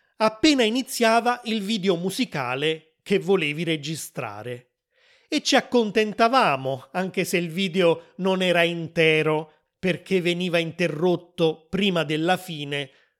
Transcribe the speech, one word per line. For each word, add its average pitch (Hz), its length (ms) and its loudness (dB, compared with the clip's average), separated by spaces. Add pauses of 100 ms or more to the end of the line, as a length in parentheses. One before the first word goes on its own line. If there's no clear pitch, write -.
(160)
appena 233 480 2
iniziava 233 800 2
il 220 180 -4
video 190 340 0
musicale 156 1040 -4
che 202 160 0
volevi 160 460 0
registrare. 127 1080 -8 (560)
E 302 140 -2
ci - 140 2
accontentavamo, 214 1400 0
anche 185 320 -2
se 180 140 -2
il 175 100 -4
video 170 680 0
non 190 260 0
era 175 220 4
intero, 160 880 0 (260)
perché 185 420 -2
veniva 175 380 0
interrotto 165 1120 -2
prima 185 340 0
della 156 320 0
fine 143 540 -8 (300)